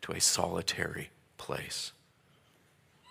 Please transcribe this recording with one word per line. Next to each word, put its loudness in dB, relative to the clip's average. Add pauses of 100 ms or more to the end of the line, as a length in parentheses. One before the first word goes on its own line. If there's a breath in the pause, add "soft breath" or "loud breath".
to -8
a -2
solitary 2 (260)
place. -8 (1200)